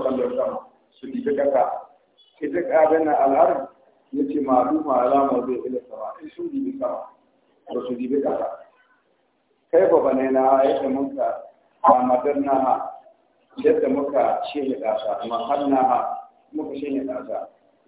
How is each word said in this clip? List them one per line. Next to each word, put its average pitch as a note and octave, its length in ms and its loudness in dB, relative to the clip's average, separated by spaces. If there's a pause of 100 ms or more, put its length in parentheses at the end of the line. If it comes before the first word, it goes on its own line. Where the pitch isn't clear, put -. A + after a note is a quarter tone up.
kallon B2 340 -2
sama, - 220 -4 (320)
su - 160 -18
dibi C3+ 280 -2
ƙasa. C#3 360 2 (720)
Ita D3+ 200 -4
ƙabin D#3 440 4
nan D3 100 2
al C#3 200 4
ard - 320 2 (460)
ya C#3+ 100 -2
ce D3 180 -2
ma'luma B2+ 600 2
alama B2+ 440 2
zai B2+ 200 -4
ila B2+ 140 -6 (100)
sama, G#2+ 320 -12
in - 140 -16
sun F3 140 -8
dibi C#3 300 -6
sama, - 220 -4 (720)
ba B2 140 -4
su B2 80 -6
dibi B2+ 260 -2
ƙasa. - 260 -2 (1200)
Kai F#3 180 6
ba D#3+ 120 6
bane C3 300 0
na C3+ 320 4
yadda C#3 260 0
muka - 520 -4 (420)
amadar B2+ 520 4
na C#3 180 0
ha, C3 380 0 (640)
yadda C#3+ 320 4
muka C3 500 0 (140)
shehe C3 260 -4
ƙasa, A2 480 -4
mahanna C3+ 480 0
ha, B2 540 0 (240)
muka C#3 220 -6
shehe C3+ 300 -4
ƙasa. A2+ 420 -8 (400)